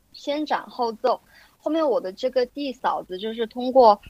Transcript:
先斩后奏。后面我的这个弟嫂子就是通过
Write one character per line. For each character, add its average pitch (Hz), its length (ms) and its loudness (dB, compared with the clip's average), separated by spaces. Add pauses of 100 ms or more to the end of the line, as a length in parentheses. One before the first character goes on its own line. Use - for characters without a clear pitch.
(120)
先 294 340 -6
斩 - 180 -4
后 226 280 -6
奏。 220 300 -2 (380)
后 311 120 -4
面 320 160 0
我 202 140 0
的 185 100 -8
这 247 180 -4
个 247 180 0
弟 285 260 -8
嫂 160 300 -2
子 185 140 -12
就 220 160 -8
是 226 140 -4
通 247 240 -6
过 233 380 8